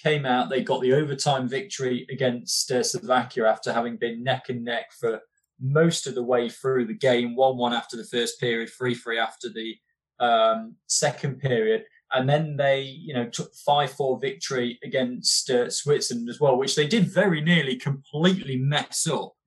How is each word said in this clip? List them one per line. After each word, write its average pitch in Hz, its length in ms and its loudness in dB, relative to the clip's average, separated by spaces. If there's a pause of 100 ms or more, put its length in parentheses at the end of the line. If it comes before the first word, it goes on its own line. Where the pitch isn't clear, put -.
came 147 240 0
out, 127 240 0
they 127 140 0
got 113 180 -2
the 127 120 4
overtime 139 540 0
victory 127 640 -4
against, 123 600 -2
uh, 123 120 2
Slovakia 123 600 0
after 110 280 2
having 117 240 -2
been 117 260 -6
neck 127 260 -2
and 120 140 -4
neck 117 240 -4 (120)
for 110 220 -2 (400)
most 156 460 2
of 127 80 -6
the 123 80 -2
way 120 240 2
through 127 380 0
the 110 80 -6
game, 120 420 2
one 131 220 2
one 120 160 0
after 123 240 -6
the 107 80 -12
first 120 340 -4
period, 113 300 -2
three 127 260 -2
three 113 240 -6
after 113 300 -6
the, 113 260 -10 (500)
um, 220 520 2 (100)
second 143 520 -2
period. 110 440 2 (300)
And 131 160 2
then 151 260 2
they, 139 280 2
you 135 300 -12
know, 120 120 -2
took - 280 -8
five 143 380 0
four 131 280 -2
victory 123 680 -4
against, 123 640 0
uh, 123 200 2
Switzerland 120 600 -2
as 120 100 -10
well, 135 180 6
which 135 200 0
they 151 100 2
did 202 260 4
very 175 280 4
nearly 151 340 2
completely 143 800 0
mess 135 500 -2
up. 147 280 -4 (140)